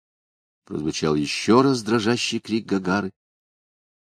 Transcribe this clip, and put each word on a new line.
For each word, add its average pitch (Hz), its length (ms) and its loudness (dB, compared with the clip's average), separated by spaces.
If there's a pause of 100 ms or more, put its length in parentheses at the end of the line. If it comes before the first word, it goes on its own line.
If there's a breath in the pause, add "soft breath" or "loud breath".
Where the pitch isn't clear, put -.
(640)
Прозвучал 76 480 -2
ещё 76 480 2
раз 135 220 2
дрожащий 113 560 -2
крик 110 260 -6
Гагары, 95 480 -2 (1000)